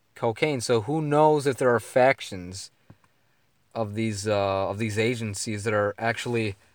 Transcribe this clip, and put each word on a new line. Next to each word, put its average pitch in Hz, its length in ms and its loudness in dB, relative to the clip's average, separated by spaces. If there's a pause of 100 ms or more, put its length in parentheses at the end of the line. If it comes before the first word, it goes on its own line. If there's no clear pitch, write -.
(140)
cocaine. 127 480 -2
So 117 200 2
who 151 200 -2
knows 151 440 4
if 135 120 0
there 123 160 4
are 113 60 2
factions 95 920 0 (1040)
of 107 200 -4
these, 107 320 -4
uh, 98 440 0
of 101 80 -6
these 110 200 -4
agencies 110 640 -4
that 110 100 0
are 104 240 2
actually 113 580 -2 (180)